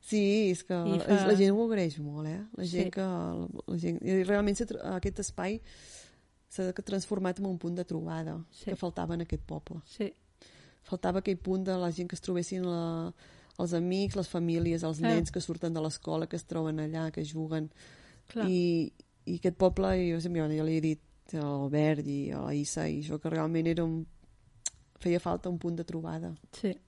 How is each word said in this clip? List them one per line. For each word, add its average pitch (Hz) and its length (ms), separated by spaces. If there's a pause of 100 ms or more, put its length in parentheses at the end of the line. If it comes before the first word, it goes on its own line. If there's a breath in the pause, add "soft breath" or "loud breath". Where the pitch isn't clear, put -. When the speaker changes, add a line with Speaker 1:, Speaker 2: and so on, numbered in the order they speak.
Speaker 1:
Sí, 214 160 (300)
és 180 120
que 185 140
Speaker 2:
I 170 220
Speaker 1:
la, - 80
Speaker 2:
fa 202 240
Speaker 1:
la 214 80
gent 196 180
ho 226 80
agraeix 190 340
molt, 151 300
eh? 175 140 (160)
La 185 80
Speaker 2:
Sí. 170 100
Speaker 1:
gent 185 160
que... 190 140
La 170 760
gent... 170 240
i 190 180
realment 202 360
s'ha 233 100
tra-, - 140 (100)
aquest 190 320
espai 190 320 (960 loud breath)
s'ha 185 240
transformat 190 640
en 196 80
un 185 100
punt 170 160
de 175 140
trobada 160 480 (160)
Speaker 2:
Sí. - 160
Speaker 1:
que - 80
faltava 170 400
en 170 80
aquest 160 240
poble. 160 400
Speaker 2:
Sí. 202 220 (760 loud breath)
Speaker 1:
Faltava 185 400
aquell 190 160
punt 190 240
de 185 160
la 175 100
gent 175 220
que - 20
es - 80
trobessin 180 460
la, 165 460 (440 loud breath)
els 175 160
amics, 185 400
les 190 140
famílies, 170 560
els 160 160
Speaker 2:
Clar. 170 160
Speaker 1:
nens 170 160
que 180 80
surten 165 320
de 160 80
l'escola, 160 480
que - 80
es 165 80
troben 160 400
allà, 160 260
que 160 140
juguen. 156 460 (580 loud breath)
Speaker 2:
Clar. 226 180
Speaker 1:
I, 175 460 (320)
i 180 160
aquest 185 180
poble, 190 300 (240)
jo 165 80
sempre, 170 240
jo 151 160
ja 156 80
li 160 80
he 156 80
dit - 500
a 160 80
l'Albert 147 640
i 143 140 (100)
a 139 140
la 139 100
Issa 147 320
i 151 160
jo, 151 160
que 156 140
realment 160 340
era 165 160
un... 165 220 (1000)
feia 175 180
falta 180 300
un 175 80
punt 170 180
de 170 80
trobada. 165 460 (240)
Speaker 2:
Sí. - 160 (180)